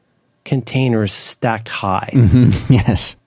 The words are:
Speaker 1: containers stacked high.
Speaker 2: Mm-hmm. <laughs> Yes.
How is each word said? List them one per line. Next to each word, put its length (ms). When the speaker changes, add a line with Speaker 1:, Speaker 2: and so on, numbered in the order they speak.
Speaker 1:
containers 680
stacked 580
high. 440
Speaker 2:
Mm-hmm. 580
<laughs> 20
Yes. 420